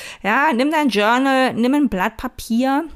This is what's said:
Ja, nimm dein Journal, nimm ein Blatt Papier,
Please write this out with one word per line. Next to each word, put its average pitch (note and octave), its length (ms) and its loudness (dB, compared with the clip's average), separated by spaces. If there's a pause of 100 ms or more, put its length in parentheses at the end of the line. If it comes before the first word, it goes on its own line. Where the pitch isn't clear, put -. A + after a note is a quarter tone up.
(220)
Ja, C4 320 0
nimm C4 160 0
dein D4+ 200 2
Journal, B3 640 2
nimm B3 180 2
ein C#4+ 160 2
Blatt G3 280 -2
Papier, C4 640 -2 (120)